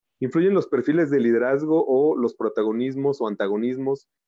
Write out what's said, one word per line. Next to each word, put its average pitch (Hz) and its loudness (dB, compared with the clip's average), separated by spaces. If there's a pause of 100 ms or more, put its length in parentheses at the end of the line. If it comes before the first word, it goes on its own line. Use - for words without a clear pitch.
(200)
¿influyen 165 0
los 180 0
perfiles 147 0
de 139 2
liderazgo 135 2
o 139 2
los 117 -2
protagonismos 123 -2
o 113 -2
antagonismos 120 -4 (200)